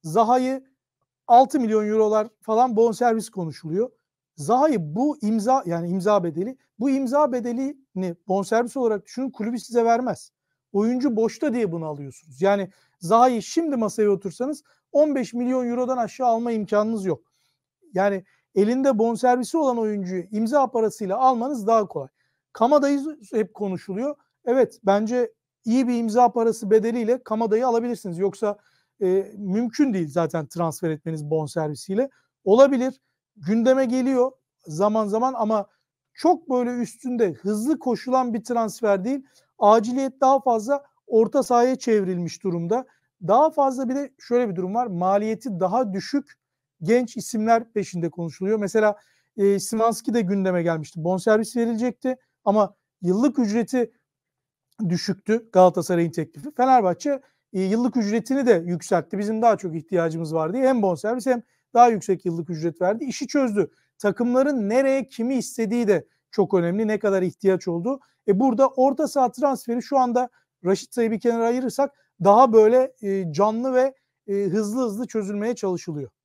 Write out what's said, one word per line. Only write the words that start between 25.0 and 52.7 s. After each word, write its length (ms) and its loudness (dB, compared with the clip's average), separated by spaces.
iyi 240 2
bir 100 0
imza 340 2
parası 380 -2
bedeliyle 520 2
Kamada'yı 440 -2
alabilirsiniz. 520 -2
Yoksa, 400 -4
e, 340 0
mümkün 580 0
değil 140 -2
zaten 380 -4
transfer 440 -4
etmeniz 400 -8
bonservisiyle. 800 -4
Olabilir, 560 4
gündeme 480 2
geliyor 480 0
zaman 400 0
zaman 300 -2
ama 300 -2
çok 360 0
böyle 200 0
üstünde 600 -2
hızlı 460 -2
koşulan 560 -2
bir 100 -6
transfer 600 -2
değil. 220 -4
Aciliyet 600 2
daha 200 4
fazla 440 0
orta 360 4
sahaya 340 2
çevrilmiş 640 -2
durumda. 440 -4
Daha 240 4
fazla 380 0
bir 60 -2
de 240 -6
şöyle 300 -2
bir 80 -6
durum 180 -6
var. 120 -2
Maliyeti 760 -2
daha 320 0
düşük 480 -6
genç 340 0
isimler 560 -2
peşinde 380 -6
konuşuluyor. 480 -4
Mesela, 380 0
e, 220 2
Szymański 560 -2
de 60 2
gündeme 420 -2
gelmişti. 420 -4
Bonservis 520 0
verilecekti 600 -2
ama 300 2